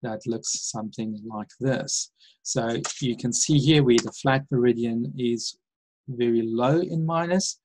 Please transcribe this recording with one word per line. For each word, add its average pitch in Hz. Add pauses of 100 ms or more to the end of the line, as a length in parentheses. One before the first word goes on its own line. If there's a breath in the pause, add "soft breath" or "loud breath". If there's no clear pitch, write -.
that 110
looks -
something 110
like 107 (140)
this. - (300 soft breath)
So 117 (220)
you 120
can 120
see 151
here 143
where 120
the 107
flat 135
meridian 120
is 117 (540)
very 120
low 120
in 165
minus 170